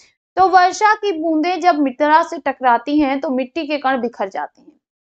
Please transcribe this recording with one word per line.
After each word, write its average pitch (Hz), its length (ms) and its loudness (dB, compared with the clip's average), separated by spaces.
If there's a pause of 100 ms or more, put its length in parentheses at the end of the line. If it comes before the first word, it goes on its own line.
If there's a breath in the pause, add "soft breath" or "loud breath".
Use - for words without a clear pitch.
(380 soft breath)
तो 381 120 4
वर्षा 370 460 4
की 415 180 -4
बूंदें 320 480 -2
जब 330 180 2
मिट्टी 302 460 2
से 330 160 -10
टकराती 262 580 0
हैं 277 200 0
तो 320 120 -6
मिट्टी 262 360 -4
के 302 120 -2
कण 262 220 -2
बिखर 226 280 -6
जाते - 320 -10
हैं। - 180 -20 (380)